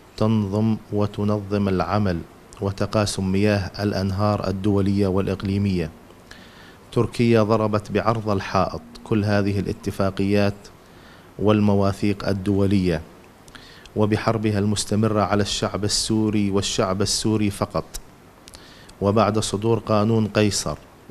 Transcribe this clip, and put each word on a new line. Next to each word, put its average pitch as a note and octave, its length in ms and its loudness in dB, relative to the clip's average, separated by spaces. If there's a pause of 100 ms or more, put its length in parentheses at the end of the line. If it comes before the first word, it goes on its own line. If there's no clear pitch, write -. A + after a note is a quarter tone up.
(200)
تنظم A2 580 2 (160)
وتنظم G#2 760 -2
العمل F#2 500 0 (420)
وتقاسم G2 680 -2
مياه G2+ 480 2
الأنهار G2+ 680 -2
الدولية G2 600 0
والإقليمية. G2 840 -2 (1040)
تركيا A#2 520 2
ضربت G#2+ 480 0
بعرض G#2+ 380 0
الحائط F#2+ 520 -2 (220)
كل G#2+ 220 0
هذه G2+ 340 2
الاتفاقيات G2 920 -2 (840)
والمواثيق G2+ 880 2
الدولية، G2 760 2 (920)
وبحربها G#2+ 640 0
المستمرة G#2 600 0
على G2+ 200 2
الشعب G2 420 -4
السوري G#2 680 0
والشعب G2 500 0
السوري G#2 480 0
فقط. G2 360 -4 (1160)
وبعد G#2 380 4
صدور G#2+ 400 0
قانون A2 480 2
قيصر G2+ 500 0 (340)